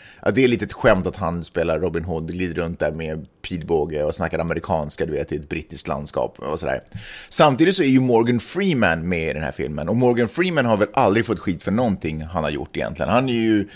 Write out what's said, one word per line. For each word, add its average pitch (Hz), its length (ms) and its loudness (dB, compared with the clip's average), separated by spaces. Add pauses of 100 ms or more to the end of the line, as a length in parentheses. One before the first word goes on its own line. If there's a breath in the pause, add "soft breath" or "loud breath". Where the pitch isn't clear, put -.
(200 loud breath)
att 107 160 0
det 131 80 6
är 123 40 6
lite 104 180 2
ett - 80 -10
skämt 98 340 4
att 90 80 -4
han 85 280 -4
spelar 82 360 -2
Robin 85 240 -2
Hood, 82 280 -6
glider 90 300 -4
runt 85 180 -6
där 78 120 0
med 80 340 -8 (160)
pilbåge 78 600 -2
och 78 120 0
snackar 82 240 -2
amerikanska, 82 680 -2
du 80 60 -6
vet, 71 200 -4
i 76 40 -2
ett 76 140 -10
brittiskt 80 380 -8
landskap 73 520 -6
och 76 200 -4
sådär. 67 220 -4 (480 loud breath)
Samtidigt 160 460 4
så 185 80 2
är 139 40 4
ju 131 120 6
Morgan 120 400 4
Freeman 110 720 0
med 80 200 0
i 67 40 -2
den 78 100 -4
här 69 80 -2
filmen. 73 380 -4
Och 113 80 0
Morgan 120 300 4
Freeman 165 380 0
har 113 120 4
väl 104 160 4
aldrig 110 320 4
fått 107 140 -2
skit 90 240 -4
för 92 80 -2
någonting 92 500 0
han 80 220 -4
har 76 80 -2
gjort 71 260 -8
egentligen. 65 320 -4
Han 127 200 2
är 120 40 -2
ju, 110 420 2